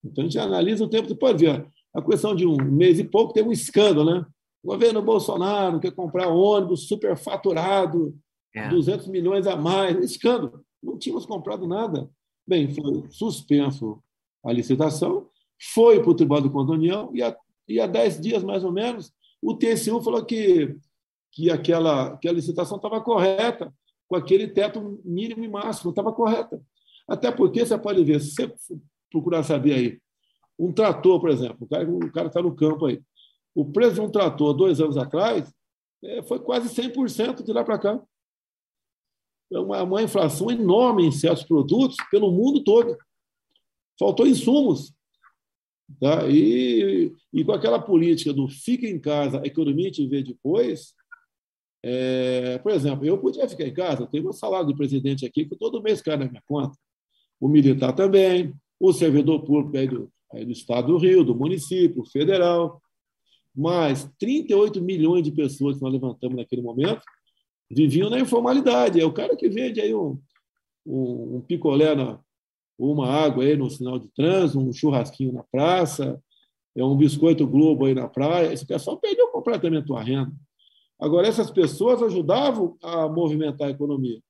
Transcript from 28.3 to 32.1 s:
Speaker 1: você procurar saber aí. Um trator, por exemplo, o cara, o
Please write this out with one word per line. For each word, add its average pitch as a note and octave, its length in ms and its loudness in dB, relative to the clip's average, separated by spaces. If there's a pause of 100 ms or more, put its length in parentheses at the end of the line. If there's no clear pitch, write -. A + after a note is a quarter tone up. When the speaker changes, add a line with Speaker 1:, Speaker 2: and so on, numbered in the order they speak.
Speaker 1:
você - 220 -6 (580)
procurar E3 320 -2
saber C#3+ 300 0
aí. A#2+ 260 0 (580)
Um F3 140 -2
trator, F3 480 4
por D#3+ 100 0
exemplo, A#2+ 320 -2
o - 60 -14
cara, E3+ 220 -2
o E3+ 220 -4